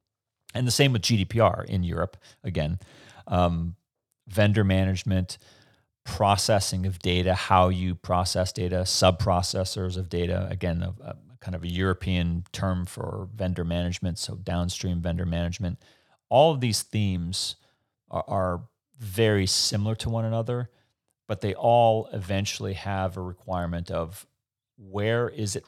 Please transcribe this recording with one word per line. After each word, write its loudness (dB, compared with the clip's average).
And 0
the 2
same 6
with 0
G 2
D 4
P 0
R 4
in 0
Europe, -2
again, -2
um, 2
vendor 4
management, 2
processing 2
of -4
data, 2
how 6
you 0
process -2
data, -2
sub-processors 0
of -8
data, -2
again, -4
a, -6
a -12
kind -8
of -8
a -6
European 0
term -2
for -8
vendor -2
management, -2
so -10
downstream -2
vendor -2
management. -2
All 6
of -2
these 0
themes -2
are, -4
are -2
very 2
similar 0
to -4
one -2
another, -4
but -6
they -2
all 4
eventually -4
have -4
a -8
requirement -6
of -6
where -2
is -6
it -8